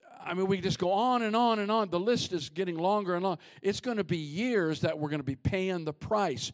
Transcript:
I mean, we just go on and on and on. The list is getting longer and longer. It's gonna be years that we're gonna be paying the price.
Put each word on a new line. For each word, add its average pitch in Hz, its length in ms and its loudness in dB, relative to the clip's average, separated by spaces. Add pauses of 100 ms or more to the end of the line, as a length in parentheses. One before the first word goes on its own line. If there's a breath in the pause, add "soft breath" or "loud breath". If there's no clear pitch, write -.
(220)
I 175 120 -4
mean, 190 140 0
we 190 120 2
just 185 200 -2
go 180 120 2
on 240 300 2
and 214 140 0
on 226 240 4
and 202 120 0
on. 214 180 2
The 175 100 0
list 214 340 0
is 151 160 -4
getting 170 280 -4
longer 185 380 2
and 175 80 0
longer. 185 180 -2 (200 loud breath)
It's 196 180 0
gonna 226 240 -2
be 170 140 -2
years 160 640 0
that 160 160 0
we're 151 120 -2
gonna 147 140 -2
be 135 120 -4
paying 185 500 -2
the 151 80 -4
price. 175 600 -2